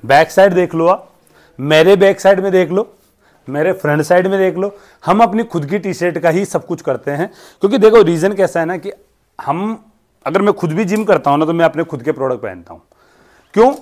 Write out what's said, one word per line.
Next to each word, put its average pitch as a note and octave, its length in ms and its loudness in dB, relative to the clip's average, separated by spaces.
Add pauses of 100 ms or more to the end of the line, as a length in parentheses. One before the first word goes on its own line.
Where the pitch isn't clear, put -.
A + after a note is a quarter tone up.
बैक D3 260 4
साइड F#3+ 220 4
देख F3 220 -2
लो E3 120 0
आप, F#3+ 220 -2 (500)
मेरे D#3 360 4
बैक G3 260 2
साइड F#3+ 180 4
में F#3+ 120 -4
देख F3+ 200 0
लो, G3+ 220 -4 (540)
मेरे D3+ 260 -2
फ्रंट D3+ 280 -2
साइड F3+ 260 0
में F#3+ 120 -2
देख F#3 180 0
लो, G3+ 180 -6 (300)
हम G3+ 180 2
अपनी A3 200 -2
खुद E3+ 220 -6
की F#3+ 140 -6
टी F#3 140 -6
शर्ट E3+ 240 -4
का E3 120 0
ही F#3 160 -2
सब D#3+ 200 -6
कुछ - 160 -8
करते C#3+ 300 -6
हैं। D3+ 200 -6 (280)
क्योंकि G3+ 180 0
देखो G#3+ 240 6
रीज़न E3+ 320 0
कैसा F#3 260 -2
है E3 60 -2
ना F3+ 120 -8
कि F#3+ 140 -12 (500)
हम, G3+ 440 -6 (400)
अगर E3 160 -2
मैं G3+ 120 0
खुद F3 180 -4
भी F#3 140 -2
जिम G#3+ 180 -2
करता E3+ 280 0
हूँ C#3+ 80 2
ना, D#3 60 0
तो E3 80 -2
मैं E3+ 120 0
अपने D3+ 180 -2
खुद C3+ 200 -10
के D3+ 80 -4
प्रोडक्ट B2+ 300 -6
पहनता F2+ 320 -14
हूँ। - 80 -20 (720)
क्यों? B3 280 4